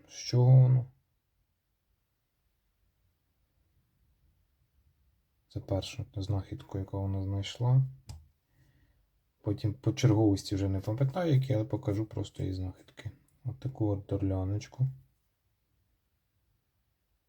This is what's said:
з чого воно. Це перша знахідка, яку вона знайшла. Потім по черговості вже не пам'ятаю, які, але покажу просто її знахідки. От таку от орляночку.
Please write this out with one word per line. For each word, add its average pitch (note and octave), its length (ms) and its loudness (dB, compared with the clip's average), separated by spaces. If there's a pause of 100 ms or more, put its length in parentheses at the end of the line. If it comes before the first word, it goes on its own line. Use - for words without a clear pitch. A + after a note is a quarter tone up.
з - 40 -20
чого B2+ 500 6
воно. B2+ 240 4 (4000)
Це - 120 -8
перша - 440 -4 (120)
знахідка, G2 640 -6
яку G2 220 -6
вона G2 220 -2
знайшла. A2 600 2 (1600)
Потім G2+ 340 -4
по - 180 -2
черговості G#2 600 2
вже G2 140 0
не G2 120 -2
пам'ятаю, C3+ 540 0
які, B2+ 200 2
але A2 100 0
покажу G#2+ 420 -4
просто - 360 -8
її F#2 120 -4
знахідки. - 560 -10 (340)
От - 160 -8
таку A2 280 -4
от G2 240 -4
орляночку. G2 760 -2 (2500)